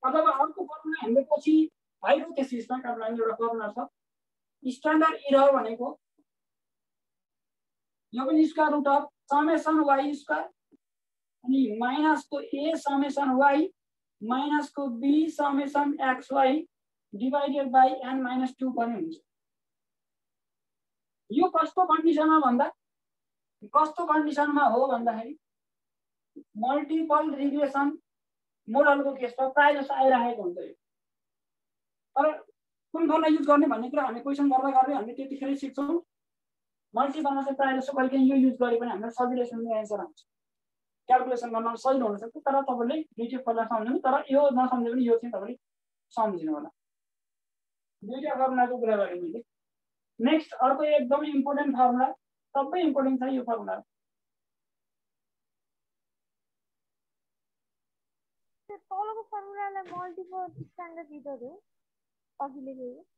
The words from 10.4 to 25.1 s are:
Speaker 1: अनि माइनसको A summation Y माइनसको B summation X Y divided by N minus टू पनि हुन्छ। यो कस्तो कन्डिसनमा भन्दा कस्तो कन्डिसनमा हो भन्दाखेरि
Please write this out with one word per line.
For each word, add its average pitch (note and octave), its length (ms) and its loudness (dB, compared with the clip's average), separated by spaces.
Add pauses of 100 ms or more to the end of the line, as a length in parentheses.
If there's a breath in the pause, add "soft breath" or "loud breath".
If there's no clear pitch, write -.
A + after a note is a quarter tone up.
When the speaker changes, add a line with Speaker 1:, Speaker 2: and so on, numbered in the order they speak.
Speaker 1:
अनि C4 160 2 (200)
माइनसको C#4+ 600 0
A D4 320 -4 (140)
summation C#4 560 0
Y C#4+ 260 4 (540)
माइनसको C#4 640 -2 (160)
B C#4 100 2 (240)
summation C#4+ 580 0 (140)
X B3+ 240 -2
Y C4+ 180 4 (600)
divided C4+ 600 -2
by C4 160 8 (260)
N C4 80 -4
minus B3+ 360 -4
टू C4 200 -4
पनि A#3 160 -2
हुन्छ। E3 220 -8 (2250)
यो D#4+ 260 2
कस्तो D#4+ 300 2
कन्डिसनमा D#4 540 4
भन्दा B3+ 260 2 (1080)
कस्तो D#4 300 0
कन्डिसनमा D4 580 0 (100)
हो B3+ 120 2
भन्दाखेरि A#3 480 -4 (1200)